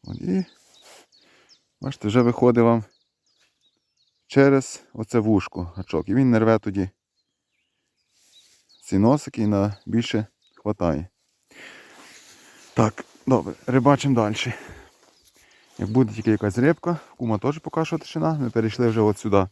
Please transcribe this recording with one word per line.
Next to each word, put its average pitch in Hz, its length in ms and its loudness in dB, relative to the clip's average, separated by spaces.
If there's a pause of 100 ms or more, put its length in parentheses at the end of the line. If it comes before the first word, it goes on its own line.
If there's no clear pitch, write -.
От - 160 -14
і, 185 240 -4 (1400)
бачите, - 280 -8
вже 123 140 4
виходить 120 420 4
вам 117 200 2 (1400)
через 139 560 2 (100)
оце 113 260 -4
вушко 98 580 -2
гачок. 85 320 -6
І 98 60 -4
він 131 160 2
не 113 80 4
рве 110 200 4
тоді 98 320 -4 (1900)
ці 95 160 -2
носики 117 440 2
і 104 40 0
на 101 300 0 (100)
більше 110 400 -2 (280)
хватає. 87 540 -4 (1700)
Так, 110 300 0 (220)
добре, 107 280 0 (120)
рибачимо 131 480 2
далі. 110 400 -2 (1200)
Як 101 120 -6
буде 113 240 0
тільки 110 160 -2
якась 104 280 0
рибка, 160 400 0 (180)
кума 113 220 -4
теж 147 200 -4
поки 160 260 -4
що 165 140 -6
тишина, 160 360 -4
ми 131 160 -4
перейшли 113 380 -2
вже 110 120 -2
от 107 180 2
сюди 98 340 2